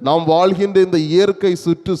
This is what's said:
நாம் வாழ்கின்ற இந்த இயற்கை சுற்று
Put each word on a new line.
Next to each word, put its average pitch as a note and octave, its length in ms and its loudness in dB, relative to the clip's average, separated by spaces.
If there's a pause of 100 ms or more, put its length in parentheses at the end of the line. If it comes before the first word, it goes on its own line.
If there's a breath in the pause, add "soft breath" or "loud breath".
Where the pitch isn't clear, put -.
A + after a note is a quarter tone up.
நாம் D#3 240 0
வாழ்கின்ற F#3+ 560 2
இந்த F3+ 160 0
இயற்கை F#3 580 0
சுற்று E3+ 460 -4